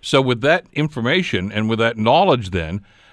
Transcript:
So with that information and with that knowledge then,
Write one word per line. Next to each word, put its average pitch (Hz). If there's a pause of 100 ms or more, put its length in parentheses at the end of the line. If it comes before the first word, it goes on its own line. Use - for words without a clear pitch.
So 139
with 127
that 160
information 135
and 107
with 110
that 113
knowledge 123
then, 87 (280)